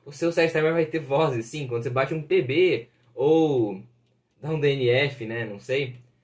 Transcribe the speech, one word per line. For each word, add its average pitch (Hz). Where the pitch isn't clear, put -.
o 143
seu 170
C 165
S 165
Timer 160
vai 165
ter 160
vozes, 135
sim, 143
quando 117
você 135
bate 139
um 156
P 180
B 143
ou 135
dá 143
um 156
D 143
N 127
F, 131
né, 113
não 101
sei, 131